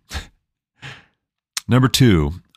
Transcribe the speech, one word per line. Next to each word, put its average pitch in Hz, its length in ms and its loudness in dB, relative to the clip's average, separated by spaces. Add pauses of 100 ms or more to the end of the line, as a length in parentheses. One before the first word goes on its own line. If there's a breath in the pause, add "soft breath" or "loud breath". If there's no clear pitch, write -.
<laughs> - 1600 -20
Number 127 200 2
two, 87 460 2 (240)